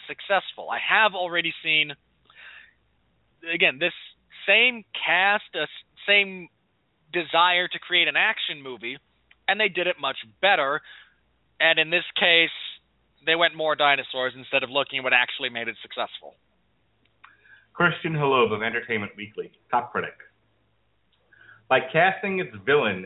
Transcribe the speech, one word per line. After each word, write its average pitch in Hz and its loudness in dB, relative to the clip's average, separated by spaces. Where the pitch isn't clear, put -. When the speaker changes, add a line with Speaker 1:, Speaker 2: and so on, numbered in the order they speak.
Speaker 1:
successful. 151 -4
I 117 -4
have 202 4
already 170 -2
seen, 156 0
again, 160 2
this 165 0
same 226 4
cast, 190 2
uh, 156 -2
same 196 2
desire 175 2
to 165 -12
create 175 0
an 143 0
action 175 -2
movie, 127 -12
and 196 0
they 214 2
did 175 -4
it 180 0
much 135 -4
better. 156 2
And 160 4
in 156 0
this 170 0
case, 170 4
they 160 2
went 165 2
more 156 0
dinosaurs 135 0
instead 131 -4
of 123 -6
looking 135 -4
at 131 -6
what 127 0
actually 123 0
made 120 -8
it 113 -6
successful. - -10
Speaker 2:
Christian 165 0
Holub 135 2
of 107 -4
Entertainment 113 -4
Weekly, 104 -12
top 123 -2
critic. - -6
By 131 6
casting 185 0
its 175 -6
villain 110 2